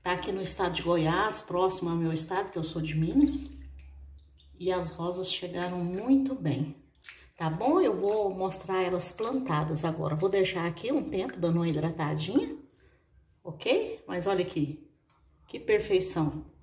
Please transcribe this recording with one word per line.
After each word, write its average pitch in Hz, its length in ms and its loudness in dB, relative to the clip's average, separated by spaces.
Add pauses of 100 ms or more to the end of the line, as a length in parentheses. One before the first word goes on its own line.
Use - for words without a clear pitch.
Tá 180 120 -2
aqui - 180 -4
no 190 100 -2
estado 180 320 0
de - 80 -4
Goiás, 175 600 2
próximo 180 480 0
ao 170 60 0
meu 165 160 2
estado, 185 400 -2
que - 60 -8
eu 160 60 -2
sou 160 180 -4
de 156 140 -2
Minas. 196 560 4 (1080)
E 180 120 0
as 170 180 -2
rosas 180 420 -4
chegaram 180 480 -4
muito 254 540 2
bem, 143 420 -2 (640)
tá 160 120 -2
bom? 240 300 2
Eu 226 160 4
vou 202 380 0
mostrar 185 480 -2
elas 180 300 0
plantadas 160 760 -2
agora. 156 300 -2
Vou 180 140 2
deixar 185 360 2
aqui 175 260 -4
um 262 180 0
tempo 196 300 -4
dando 170 180 2
uma 170 120 2
hidratadinha, 156 880 0 (840)
ok? - 640 0
Mas 180 180 -4
olha 185 180 2
aqui, 147 460 -4 (580)
que - 120 -10
perfeição. 180 880 2 (180)